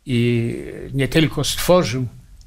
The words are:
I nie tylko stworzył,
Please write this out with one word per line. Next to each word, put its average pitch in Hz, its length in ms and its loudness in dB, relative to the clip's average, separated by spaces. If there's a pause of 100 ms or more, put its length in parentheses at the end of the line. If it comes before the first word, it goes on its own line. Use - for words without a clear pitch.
I 120 480 0 (400)
nie 135 140 0
tylko 151 360 2
stworzył, 131 600 2 (400)